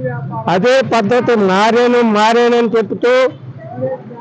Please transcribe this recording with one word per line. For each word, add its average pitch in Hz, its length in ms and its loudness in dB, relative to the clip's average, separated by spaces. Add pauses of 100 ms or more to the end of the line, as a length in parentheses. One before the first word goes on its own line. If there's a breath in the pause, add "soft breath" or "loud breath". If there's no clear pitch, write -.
(480)
అదే 214 320 2
పద్ధతి 226 560 0
మారేను, 226 680 2
మారేను 233 560 2
అని 233 180 0
చెప్తూ 226 360 0 (1080)